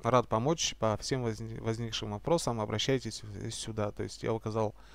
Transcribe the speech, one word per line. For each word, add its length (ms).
рад 240
помочь 520
по 180
всем 260
возни-, 360
возникшим 520
вопросам, 480
обращайтесь 640
в-, 280
сюда. 400
То 120
есть 200
я 100
указал 420